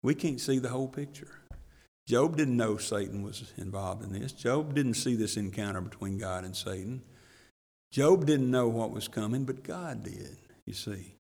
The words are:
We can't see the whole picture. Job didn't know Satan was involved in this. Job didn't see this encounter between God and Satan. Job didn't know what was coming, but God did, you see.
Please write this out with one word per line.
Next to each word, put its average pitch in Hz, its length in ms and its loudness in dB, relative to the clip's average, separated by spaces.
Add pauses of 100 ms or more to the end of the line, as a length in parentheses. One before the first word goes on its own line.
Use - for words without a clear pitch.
We 139 120 4
can't 139 260 -2
see 131 180 2
the 127 100 -2
whole 131 200 -2
picture. - 540 -12 (640)
Job 143 300 4
didn't 135 200 4
know 110 200 4
Satan 101 460 -2
was 104 340 -10
involved 98 460 -6
in 98 100 -6
this. 117 200 -4
Job 143 420 0
didn't 135 200 2
see 123 200 0
this 110 220 0
encounter 101 440 -2
between 98 380 -6
God 92 260 -4
and 92 120 -8
Satan. 98 460 -6 (880)
Job 151 340 6
didn't 139 240 6
know 127 180 6
what 113 220 0
was 117 180 -6
coming, 117 360 -2
but 131 180 -6
God 160 400 -8
did, - 360 -12 (280)
you 101 80 -8
see. 95 480 -8